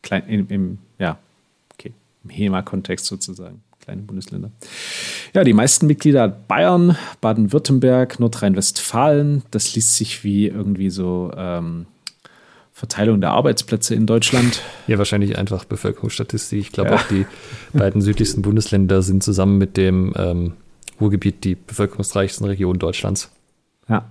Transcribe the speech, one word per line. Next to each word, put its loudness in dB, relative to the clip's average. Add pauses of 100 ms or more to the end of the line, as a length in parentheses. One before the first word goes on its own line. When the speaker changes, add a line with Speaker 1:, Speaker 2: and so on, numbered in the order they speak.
Speaker 1:
Klein, -4
im, 0
im, -4 (220)
ja, -2 (540)
okay, -20 (300)
im -20
hema-Kontext -4
sozusagen, -12 (200)
kleine -14
Bundesländer. -12 (800)
Ja, 6
die 6
meisten 4
Mitglieder 4
hat -2
Bayern, 4 (240)
Baden-Württemberg, 2
Nordrhein-Westfalen. 2
Das -4
liest 0
sich -6
wie 2
irgendwie -2
so, -4
ähm, -6 (920)
Verteilung 0
der 0
Arbeitsplätze 0
in 2
Deutschland. 2 (280)
Speaker 2:
Ja, 2
wahrscheinlich 0
einfach -4
Bevölkerungsstatistik. -6
Ich -8
glaube -2
Speaker 1:
Ja. 4
Speaker 2:
auch, 0
die 0 (480)
beiden 2
südlichsten 0
Bundesländer 2
sind 2
zusammen 2
mit 0
dem, 2
ähm, -2 (460)
Ruhrgebiet 0
die 0
bevölkerungsreichsten -4
Regionen -2
Deutschlands. -4 (580)
Speaker 1:
Ja. -2